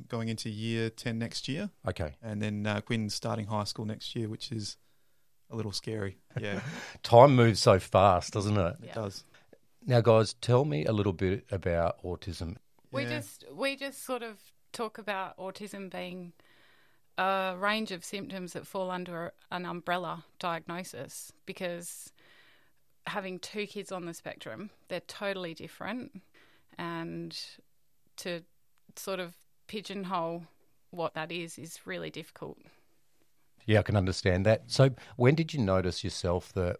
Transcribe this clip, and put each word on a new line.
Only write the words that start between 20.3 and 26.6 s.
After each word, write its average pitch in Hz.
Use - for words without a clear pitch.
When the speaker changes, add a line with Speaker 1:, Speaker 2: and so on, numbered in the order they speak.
Speaker 3:
diagnosis, 170
because 175
having 185
two 208
kids 196
on 175
the 170
spectrum, -
they're 175
totally 190
different, 190